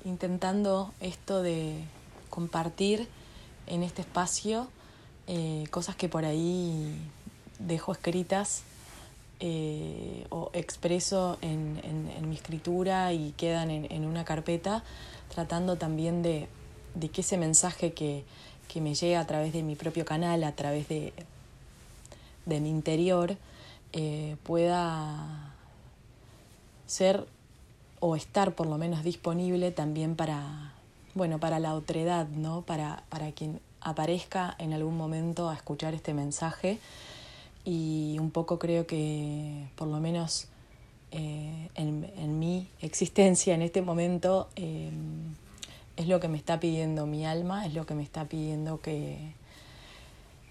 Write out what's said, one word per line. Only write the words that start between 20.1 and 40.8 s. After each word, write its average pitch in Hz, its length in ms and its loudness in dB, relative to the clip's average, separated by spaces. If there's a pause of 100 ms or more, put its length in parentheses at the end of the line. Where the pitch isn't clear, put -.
a 147 140 0
través 147 320 0
de, 156 240 -2 (1300)
de 156 120 2
mi 151 120 2
interior, 175 640 4 (560)
eh, 151 520 -2
pueda 156 1120 2 (1300)
ser 196 400 4 (720)
o 165 160 4
estar 190 380 2
por 165 120 0
lo 151 120 0
menos 160 260 0
disponible 180 680 2
también 156 460 0
para, 147 560 -2 (420)
bueno, 165 240 2
para 160 220 2
la 156 140 2
otredad, 165 540 2
¿no? 156 340 -2
Para, 151 460 -4
para 151 220 -4
quien 156 300 -6 (220)
aparezca 170 760 0
en 160 140 -2
algún 156 240 0
momento 160 540 0
a 156 40 -2
escuchar 156 400 -4
este 156 200 -2
mensaje. 160 640 0 (840)
Y 156 540 0
un 160 120 0
poco 165 280 0
creo 170 280 4
que, 151 880 -2
por 160 100 -4
lo 151 140 0
menos, 165 480 0 (640)